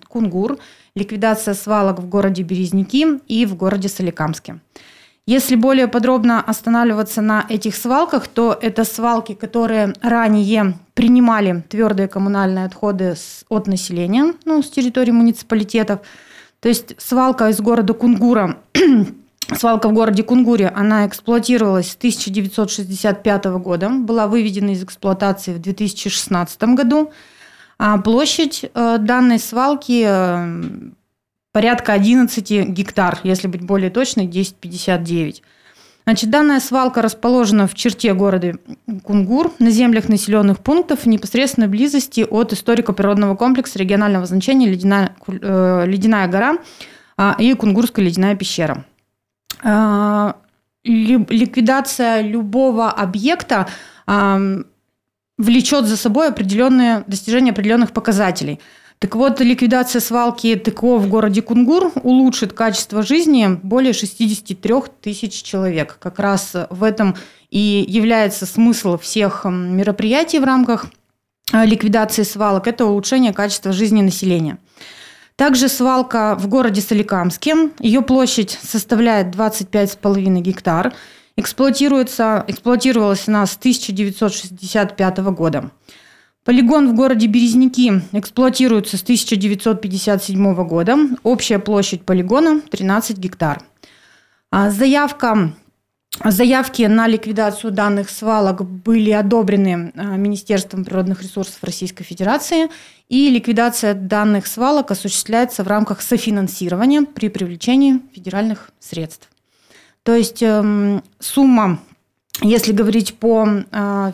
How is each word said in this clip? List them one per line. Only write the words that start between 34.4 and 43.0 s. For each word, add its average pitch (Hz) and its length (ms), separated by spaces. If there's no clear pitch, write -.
пятьдесят 180 480
девять. 165 400
Значит, 226 260
данная 285 300
свалка 254 420
расположена 220 640
в - 80
черте 220 400
города 185 400
Кунгур, 214 560
на 233 140
землях 226 360
населенных 202 520
пунктов, 311 400
в - 60
непосредственной 233 600
близости 254 540
от 226 320
историко-природного 202 800